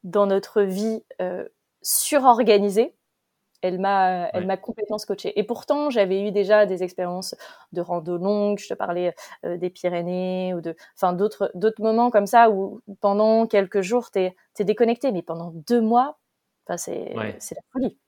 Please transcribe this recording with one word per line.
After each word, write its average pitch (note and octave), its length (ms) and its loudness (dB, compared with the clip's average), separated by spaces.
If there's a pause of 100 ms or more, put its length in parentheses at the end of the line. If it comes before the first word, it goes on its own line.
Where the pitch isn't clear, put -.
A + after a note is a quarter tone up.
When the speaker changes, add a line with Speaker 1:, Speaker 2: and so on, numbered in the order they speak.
Speaker 1:
dans G3+ 240 2
notre G3 340 0
vie, G3+ 420 -2 (180)
euh, F3+ 260 -6 (340)
surorganisée, A3+ 1120 4 (680)
elle F#3 160 -2
m'a, F#3 540 0
elle F#3 80 -4
Speaker 2:
Ouais. F#3 40 -6
Speaker 1:
m'a F#3+ 120 -2
complètement G#3 420 -8
scotchée. - 400 -6
Et G#3 40 0
pourtant, D4 460 -2
j'avais G3 320 0
eu G#3 100 -4
déjà G3+ 360 4
des F3+ 160 -4
expériences F3+ 520 -6 (360)
de F3 100 -6
rando F3 360 -4
longues, G#3 420 0
je - 80 -16
te - 80 -6
parlais, F3 400 -2 (300)
euh, F3 120 -4
des F3+ 140 -4
Pyrénées F3+ 840 -4
ou E3+ 80 -6
de, E3 140 -8 (200)
enfin, F3+ 180 0
d'autres, G3+ 420 -2
d'autres G#3+ 260 -2
moments A3+ 300 2
comme G3+ 160 2
ça A#3 240 6
où G3 300 -4 (200)
pendant A3 460 2
quelques G3+ 340 2
jours, A#3 300 -2
t'es, F#3 240 -2 (180)
t'es G#3 100 -4
déconnecté, A#3 480 0
mais F3 120 -4
pendant E3+ 280 -10 (160)
deux A#3+ 140 4
mois, A#3+ 380 2 (480)
enfin, F3 100 -4
c'est, - 380 -8
Speaker 2:
Ouais. A2 240 -6
Speaker 1:
c'est - 160 -14
la - 60 -16 (100)
folie. - 260 -6 (100)